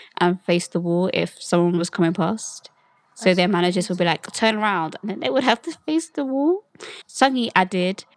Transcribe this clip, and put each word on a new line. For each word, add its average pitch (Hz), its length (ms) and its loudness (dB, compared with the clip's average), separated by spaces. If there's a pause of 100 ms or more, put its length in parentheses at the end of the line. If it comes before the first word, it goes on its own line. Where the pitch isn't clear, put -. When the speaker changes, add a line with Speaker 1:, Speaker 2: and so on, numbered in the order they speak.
(180)
Speaker 1:
and 180 240 2
face 175 260 0
the 170 140 -4
wall 175 320 0
if - 280 -4
someone 175 360 2
was 170 120 -2
coming 165 240 0
past. - 560 -4 (440)
So - 120 -6
Speaker 2:
That's 185 120 4
Speaker 1:
their 180 100 4
managers 180 400 0
would 180 100 -4
be 180 60 2
Speaker 2:
crazy. 170 80 2
Speaker 1:
like, - 220 -6
"Turn 220 240 0
around," 190 440 -2
and 214 80 -8
then 220 120 -6
they 254 80 -2
would 254 160 0
have 285 180 2
to 339 80 -10 (140)
face 320 240 -2
the 285 160 -6
wall. 285 400 0 (420)
Sungi 262 480 0
added, 185 480 0 (140)